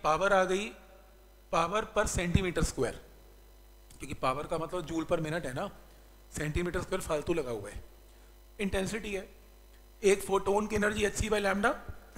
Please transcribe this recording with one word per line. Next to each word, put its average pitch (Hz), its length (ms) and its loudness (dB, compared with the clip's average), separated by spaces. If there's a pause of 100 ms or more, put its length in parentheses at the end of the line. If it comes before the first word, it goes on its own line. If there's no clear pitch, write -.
power 165 280 4
आ 190 120 8
गई, 190 220 0 (840)
power 175 300 2 (140)
per 214 120 4
centimeter 175 560 2
square, 117 340 -2 (1000)
क्योंकि 135 160 -10
power 139 320 -2
का 160 120 -2
मतलब 160 280 -6
joule 160 180 -2
per 175 160 0
minute 156 260 -4
है 127 80 -8
ना, 196 160 -4 (680)
centimeter 175 440 -2
square 185 200 -4
फालतू 160 340 -2
लगा 139 160 -2
हुआ 104 200 -6
है। - 120 -12 (800)
Intensity 196 540 -2
है, - 140 -6 (720)
एक 202 200 6
photon 196 440 2
की 214 100 -2
एनर्जी 208 300 2
h 196 160 -2
c 220 80 0
by 208 120 2
lambda, 202 320 2 (440)